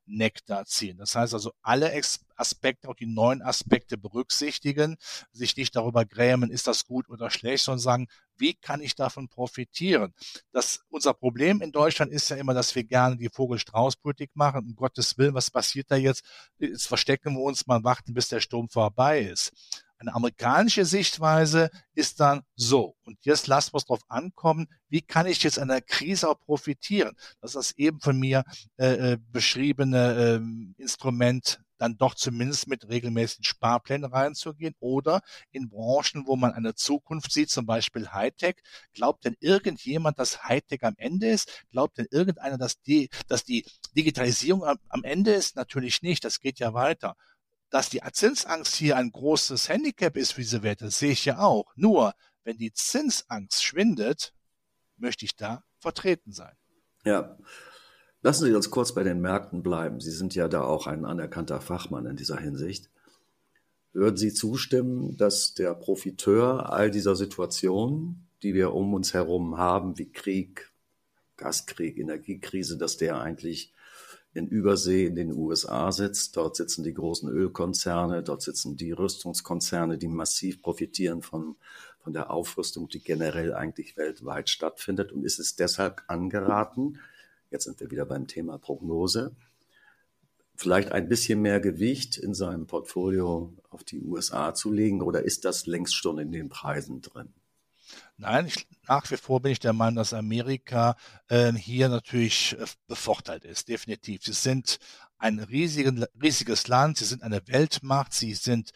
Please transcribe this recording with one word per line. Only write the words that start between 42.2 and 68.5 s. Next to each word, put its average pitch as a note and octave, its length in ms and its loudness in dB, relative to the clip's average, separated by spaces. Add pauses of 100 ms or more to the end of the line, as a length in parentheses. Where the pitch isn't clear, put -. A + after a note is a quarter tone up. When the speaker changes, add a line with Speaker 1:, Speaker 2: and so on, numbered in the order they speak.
Speaker 1:
dass B2+ 220 -4
die, C#3+ 280 4 (180)
dass B2 180 0
die A#2 200 0 (320)
Digitalisierung D3+ 680 2
am, C#3+ 140 2 (100)
am B2+ 140 -4
Ende F#3 300 2
ist? G3 240 0
Natürlich B2+ 460 -4
nicht, E3+ 220 0
das - 160 -4
geht C3+ 180 -4
ja A2+ 160 -2
weiter. C3 420 0 (540)
Dass - 200 0
die - 100 -4 (120)
Zinsangst E3 640 0
hier D3 200 4
ein B2 140 2
großes C#3 580 0
Handicap F#3+ 480 0
ist C3+ 180 -2
für B2+ 80 -8
diese A2+ 200 -2
Werte, G#2 300 -4
sehe D3 180 2
ich - 140 0
ja C3+ 160 0
auch. C#3 340 2
Nur, D3+ 400 4 (300)
wenn A2+ 120 -8
die A2+ 160 -8
Zinsangst - 920 -2
schwindet, D3+ 680 0 (640)
möchte A#2+ 280 -8
ich - 100 -6
da G#2+ 300 -8 (160)
vertreten E3 520 -2
sein. - 220 -18 (500)
Speaker 2:
Ja. G2+ 320 0 (880)
Lassen D3 240 4
Sie A2+ 80 6
uns G2+ 160 2
kurz A#2+ 240 0
bei F#2+ 80 0
den F2 180 0
Märkten F2+ 420 -2
bleiben. E2 380 -2
Sie D#2+ 100 -8
sind F2+ 240 -6
ja F2 140 0
da D#2 140 0
auch D2+ 240 -2
ein D#2 180 -6
anerkannter D#2+ 560 -6
Fachmann C2+ 460 -8
in C#2+ 100 -8
dieser D2 220 -8
Hinsicht. F#2+ 500 -8 (1040)
Würden G2 240 2
Sie G#2 160 0
zustimmen, B2+ 840 -2
dass - 340 2
der F2 220 -2
Profiteur G2+ 1000 2
all G#2 180 4
dieser G2 260 2
Situationen, G#2+ 1080 -2 (160)
die G2+ 120 -2